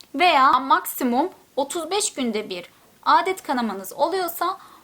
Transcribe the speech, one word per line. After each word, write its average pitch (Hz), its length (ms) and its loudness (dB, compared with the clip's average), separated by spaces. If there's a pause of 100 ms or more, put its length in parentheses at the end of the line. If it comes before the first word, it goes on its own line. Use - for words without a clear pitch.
(160)
veya 277 440 4
maksimum 269 720 0 (260)
otuz 311 360 -4
beş 403 220 -2
günde 220 360 -4
bir 175 160 -10 (380)
adet 339 400 2
kanamanız 214 500 -4
oluyorsa 349 640 -2 (260)